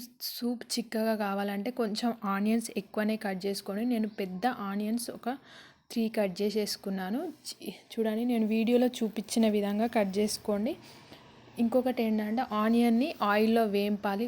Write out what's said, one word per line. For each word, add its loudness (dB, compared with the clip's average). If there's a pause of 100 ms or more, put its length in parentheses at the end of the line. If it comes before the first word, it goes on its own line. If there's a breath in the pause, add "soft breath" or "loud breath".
(220)
సూప్ -6
చిక్కగా -2
కావాలంటే -2
కొంచెం -2
ఆనియన్స్ 0
ఎక్కువనే -2
కట్ -4
చేసుకొని, -4
నేను 0
పెద్ద -4
ఆనియన్స్ -4
ఒక -8 (600 loud breath)
త్రీ 0
కట్ -2
చేసేసుకున్నాను. -4 (120)
చి-, -10
చూడండి, -4
నేను 2
వీడియోలో 4
చూపించిన 0
విధంగా 2
కట్ 0
చేసుకోండి. 0 (840 loud breath)
ఇంకొకటి 2
ఏంటంటే 0
ఆనియన్ని 2
ఆయిల్లో 4
వేంపాలి, 0